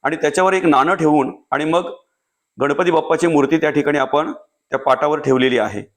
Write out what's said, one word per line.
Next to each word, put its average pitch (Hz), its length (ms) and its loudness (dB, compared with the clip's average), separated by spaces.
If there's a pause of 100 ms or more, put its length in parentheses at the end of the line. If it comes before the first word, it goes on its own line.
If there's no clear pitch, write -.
आणि 156 120 -4
त्याच्यावर 185 380 0
एक 185 120 -2
नाणं 147 280 4
ठेवून 151 420 0 (160)
आणि 143 140 -2
मग 175 280 -2 (680)
गणपती 151 300 0
बाप्पाची 160 360 0
मूर्ती 151 300 2
त्या 156 120 0
ठिकाणी 147 280 0
आपण 143 340 -2 (380)
त्या 135 100 -4
पाटावर 143 400 0
ठेवलेली 131 380 2
आहे. 104 260 -4 (140)